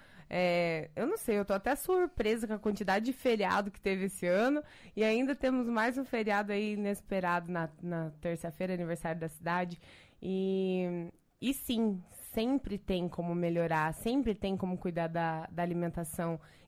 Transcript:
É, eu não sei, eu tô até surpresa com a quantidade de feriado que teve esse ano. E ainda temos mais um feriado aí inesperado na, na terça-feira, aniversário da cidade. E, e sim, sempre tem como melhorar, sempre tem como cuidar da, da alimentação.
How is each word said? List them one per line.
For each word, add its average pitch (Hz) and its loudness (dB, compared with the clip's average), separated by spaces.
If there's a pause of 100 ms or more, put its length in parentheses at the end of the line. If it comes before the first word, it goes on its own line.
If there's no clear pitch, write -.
(320)
É, 175 2
eu 226 0
não 427 0
sei, 220 0
eu 196 0
tô 196 -2
até 202 0
surpresa 240 2
com 214 -2
a 208 -4
quantidade 202 0
de 254 0
feriado 208 2
que - -20
teve 190 0
esse 190 -4
ano. 240 4 (320)
E 208 0
ainda 240 4
temos 254 0
mais 233 0
um 269 -2
feriado 208 0
aí 208 0
inesperado 185 -2
na, 165 0 (140)
na 165 -2 (100)
terça-feira, 170 -4
aniversário 170 -2
da 160 -4
cidade. 175 -2 (460)
E, 185 0 (320)
e 254 0
sim, 220 0 (320)
sempre 226 0
tem 180 0
como 170 -4
melhorar, 165 2
sempre 233 0
tem 196 -2
como 180 -2
cuidar 170 -2
da, 165 -2
da 170 -2
alimentação. 170 -2 (300)